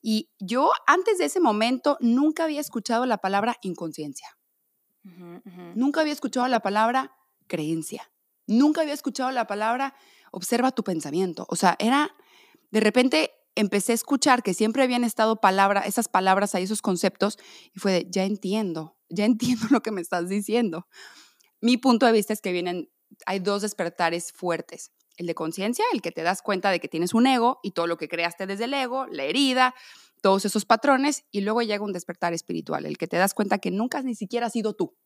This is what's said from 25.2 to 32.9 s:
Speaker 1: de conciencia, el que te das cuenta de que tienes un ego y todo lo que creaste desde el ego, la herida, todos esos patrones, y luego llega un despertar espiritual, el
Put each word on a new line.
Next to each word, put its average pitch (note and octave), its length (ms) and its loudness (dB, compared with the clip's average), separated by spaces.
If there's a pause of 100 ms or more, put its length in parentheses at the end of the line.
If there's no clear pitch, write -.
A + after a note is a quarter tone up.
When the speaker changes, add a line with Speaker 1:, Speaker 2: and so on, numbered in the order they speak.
Speaker 1:
de E3 80 -4
conciencia, F#3+ 580 -4
el B3+ 80 -2
que E3 120 -8
te - 100 -10
das F3+ 200 -2
cuenta G3 280 -2
de F3 100 0
que - 80 -12
tienes E3+ 240 -2
un A3+ 140 4
ego B3 360 2
y G3 100 -8
todo E3+ 140 -2
lo E3+ 120 -2
que D3+ 100 -10
creaste E3+ 380 -4
desde G3 180 -6
el B3+ 100 -6
ego, C4 340 -4
la C#3 160 -8
herida, B3+ 500 2 (480)
todos G3 240 4
esos G3+ 180 -2
patrones, C4+ 680 2
y G#3 120 -4
luego A3 200 0
llega G#3 220 -2
un G3+ 80 -6
despertar F3 400 -4
espiritual, D#3+ 540 -6
el - 120 -8